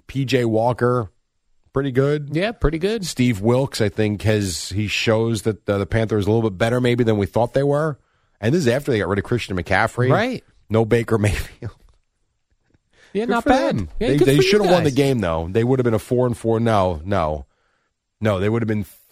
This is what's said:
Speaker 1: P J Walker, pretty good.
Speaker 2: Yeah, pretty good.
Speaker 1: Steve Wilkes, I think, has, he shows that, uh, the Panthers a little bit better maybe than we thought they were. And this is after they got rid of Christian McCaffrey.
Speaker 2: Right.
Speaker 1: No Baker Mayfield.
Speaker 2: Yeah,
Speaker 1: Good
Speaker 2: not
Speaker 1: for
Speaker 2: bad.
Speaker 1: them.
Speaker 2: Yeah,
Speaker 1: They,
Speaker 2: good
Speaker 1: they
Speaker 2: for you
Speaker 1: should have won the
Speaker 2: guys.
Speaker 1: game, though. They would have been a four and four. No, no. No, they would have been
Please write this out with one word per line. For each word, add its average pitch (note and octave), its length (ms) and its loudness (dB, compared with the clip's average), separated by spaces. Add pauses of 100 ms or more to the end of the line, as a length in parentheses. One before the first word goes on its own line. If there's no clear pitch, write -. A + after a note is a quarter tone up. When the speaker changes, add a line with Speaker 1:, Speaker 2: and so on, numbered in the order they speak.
Speaker 1:
P C3+ 200 -4
J B2 180 0
Walker, A#2 640 0 (640)
pretty C#3 180 -2
good. C#3 460 0
Speaker 2:
Yeah, G#3 160 -2
pretty D#3 260 -2
good. G3 280 -4
Speaker 1:
Steve B2 340 0
Wilkes, B2 400 0
I G#2+ 80 2
think, G#2 340 -2
has, G2+ 460 -2
he G#2 200 -4
shows A2+ 540 0
that, G#2+ 260 -4
uh, G2+ 100 0
the G2+ 80 -2
Panthers A2 400 -2
a G#2 40 0
little A2+ 180 2
bit F#2 100 -6
better A2+ 240 0
maybe B2 200 2
than A2 140 2
we G2+ 100 0
thought A#2 280 -2
they C3+ 80 2
were. C#3+ 360 -2 (440)
And A#2+ 120 2
this F#3 60 2
is B2 80 2
after C3+ 240 0
they A2 60 2
got F2+ 100 0
rid G2 100 0
of F#2+ 60 -4
Christian G#2+ 320 -4
McCaffrey. A2 540 0
Speaker 2:
Right. A3 340 -2 (240)
Speaker 1:
No A2+ 160 2
Baker A2+ 340 0
Mayfield. G#2 540 -4 (1400)
Speaker 2:
Yeah, G#3 120 -4
Speaker 1:
Good A#3+ 60 -6
Speaker 2:
not A#3 120 0
Speaker 1:
for D4 60 0
Speaker 2:
bad. C4+ 300 2
Speaker 1:
them. F2+ 100 -6 (100)
Speaker 2:
Yeah, - 100 0
Speaker 1:
They, C#3+ 100 2
Speaker 2:
good F3 100 4
Speaker 1:
they C#3+ 80 6
Speaker 2:
for - 60 4
you F#3 60 2
Speaker 1:
should G#3 140 4
have F3+ 80 2
won F3 140 4
the D3 60 2
Speaker 2:
guys. A#2+ 60 -4
Speaker 1:
game, C3+ 240 2
though. E2 300 -2
They A2+ 140 2
would B2+ 140 2
have B2 60 0
been A2+ 100 2
a G#2+ 40 0
four B2 280 0
and A#2 100 -2
four. A2+ 240 0
No, F#2+ 440 2
no. D#2+ 420 -2 (760)
No, G#2 160 0
they G2+ 120 0
would A#2 120 0
have G#2+ 60 -2
been G#2+ 160 -2 (280)